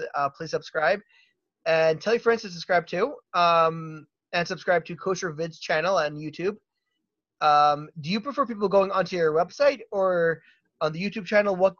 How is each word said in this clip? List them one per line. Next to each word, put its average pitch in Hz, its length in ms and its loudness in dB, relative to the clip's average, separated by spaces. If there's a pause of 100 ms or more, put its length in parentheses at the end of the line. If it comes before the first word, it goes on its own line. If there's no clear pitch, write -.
(160)
Uh, 143 140 0
please 160 220 -10
subscribe. 160 480 0 (680)
And 160 360 2
tell 214 120 0
your 240 60 2
friends 233 240 2
to 202 60 -12
subscribe 170 380 -2
too. 226 280 -4 (180)
Um, 165 760 2 (260)
and 175 140 -2
subscribe 175 380 0
to 175 100 -10
Kosher 180 380 -4
Vids 160 260 -8
channel 175 380 0
on 147 180 -2
YouTube. 165 420 -6 (840)
Um, 147 480 4 (120)
do 147 80 -8
you 214 100 -2
prefer 269 260 -4
people 208 220 -2
going 196 240 2
onto 185 240 -2
your 160 160 2
website 208 500 2 (100)
or 175 500 0 (400)
on 160 120 0
the 156 80 -10
YouTube 196 240 -6
channel? 202 300 2
What, 185 240 2